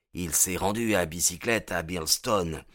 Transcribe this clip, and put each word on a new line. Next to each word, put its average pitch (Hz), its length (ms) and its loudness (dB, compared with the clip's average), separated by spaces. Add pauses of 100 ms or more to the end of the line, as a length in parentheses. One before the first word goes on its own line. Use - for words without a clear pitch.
(120)
il 82 220 -2
s'est 92 220 2
rendu 104 380 0
à 90 120 4
bicyclette 87 680 -2
à 87 100 0
Birlstone, 82 840 0 (100)